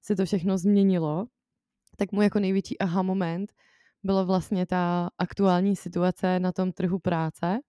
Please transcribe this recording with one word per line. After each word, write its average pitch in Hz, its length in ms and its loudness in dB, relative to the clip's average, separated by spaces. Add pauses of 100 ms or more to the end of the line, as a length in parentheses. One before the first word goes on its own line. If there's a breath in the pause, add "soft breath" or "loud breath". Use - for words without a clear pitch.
se 202 140 -4
to 185 100 0
všechno 190 320 0
změnilo, 185 680 2 (720)
tak 196 140 2
můj 202 120 2
jako 208 160 2
největší 190 400 -2
aha 185 220 0
moment 185 520 -2 (500 soft breath)
byla 190 200 0
vlastně 185 420 0
ta 175 520 -2
aktuální 190 580 2
situace 180 640 -2
na 185 120 -2
tom 185 200 -2
trhu 180 280 -4
práce. 170 680 -4